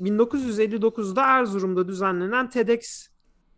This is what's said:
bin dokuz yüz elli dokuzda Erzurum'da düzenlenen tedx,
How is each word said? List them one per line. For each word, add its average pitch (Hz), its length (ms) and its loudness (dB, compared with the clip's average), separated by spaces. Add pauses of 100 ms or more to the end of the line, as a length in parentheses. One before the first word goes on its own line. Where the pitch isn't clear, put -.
bin 208 180 0
dokuz 233 240 2
yüz 226 160 -4
elli 220 240 0
dokuzda 220 400 0
Erzurum'da 196 680 2
düzenlenen 190 600 -2
tedx, 233 580 -2 (500)